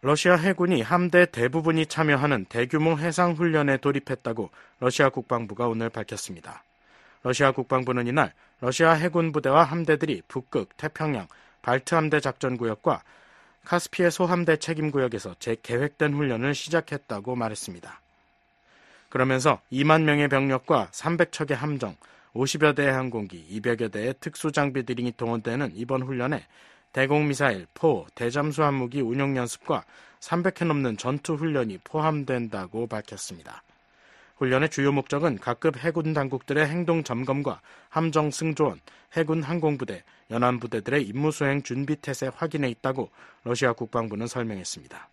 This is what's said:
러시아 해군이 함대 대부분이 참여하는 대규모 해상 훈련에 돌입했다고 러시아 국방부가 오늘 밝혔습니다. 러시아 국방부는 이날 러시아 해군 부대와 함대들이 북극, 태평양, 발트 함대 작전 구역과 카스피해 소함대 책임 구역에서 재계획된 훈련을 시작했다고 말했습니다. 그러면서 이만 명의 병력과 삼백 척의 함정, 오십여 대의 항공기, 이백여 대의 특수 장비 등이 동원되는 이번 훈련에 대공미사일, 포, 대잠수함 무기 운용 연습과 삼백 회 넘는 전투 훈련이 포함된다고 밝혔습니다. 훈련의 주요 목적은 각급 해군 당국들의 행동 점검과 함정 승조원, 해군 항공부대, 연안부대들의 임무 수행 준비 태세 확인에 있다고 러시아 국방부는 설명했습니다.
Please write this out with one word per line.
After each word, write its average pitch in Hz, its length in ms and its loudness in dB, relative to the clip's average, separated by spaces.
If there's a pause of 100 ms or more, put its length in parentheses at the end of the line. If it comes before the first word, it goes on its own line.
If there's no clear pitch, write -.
러시아 151 360 6
해군이 175 460 2
함대 175 440 6
대부분이 160 600 2
참여하는 143 580 2
대규모 151 540 0
해상 170 340 0
훈련에 156 460 2
돌입했다고 123 720 -4 (280)
러시아 127 300 4
국방부가 117 580 -4
오늘 113 220 -2
밝혔습니다. 101 760 -12 (640)
러시아 131 260 4
국방부는 127 560 0
이날 127 260 2 (280)
러시아 165 320 4
해군 165 400 2
부대와 147 320 6
함대들이 151 640 0
북극, - 480 -6
태평양, 147 500 -4 (360)
발트 131 340 0
함대 156 240 2
작전 131 360 -4
구역과 117 460 -2 (600)
카스피해 175 460 0
소함대 170 480 2
책임 156 340 -4
구역에서 120 480 -2
재계획된 139 760 -2
훈련을 139 400 0
시작했다고 135 800 -4
말했습니다. 107 680 -8 (1080)
그러면서 131 520 2 (100)
이만 156 340 4
명의 147 240 4
병력과 135 640 2
삼백 170 400 0
척의 143 240 -2
함정, 120 400 -4 (380)
오십여 143 400 4
대의 139 180 2
항공기, 110 560 -4
이백여 110 400 -2
대의 107 320 -4
특수 151 320 -6
장비 139 320 0
등이 120 320 -4
동원되는 117 580 -4
이번 127 280 -2
훈련에 131 420 -4 (480)
대공미사일, 135 840 0
포, 123 400 2
대잠수함 147 600 0
무기 131 280 -2
운용 135 340 0
연습과 123 480 -4 (360)
삼백 175 420 -2
회 - 20 0
넘는 139 320 0
전투 143 380 -4
훈련이 139 500 -2
포함된다고 120 1040 -2
밝혔습니다. - 760 -12 (760)
훈련의 135 340 2
주요 139 220 2
목적은 143 460 0
각급 131 400 -2
해군 156 360 -2
당국들의 139 520 0
행동 165 360 0
점검과 131 580 -4 (280)
함정 156 420 0
승조원, 147 500 -2 (340)
해군 160 280 0
항공부대, 143 600 -2 (280)
연안부대들의 120 800 0
임무 143 240 0
수행 143 300 0
준비 139 340 -4
태세 135 380 -6
확인에 147 360 -2
있다고 131 400 -4 (340)
러시아 120 280 2
국방부는 113 540 -4
설명했습니다. 107 880 -8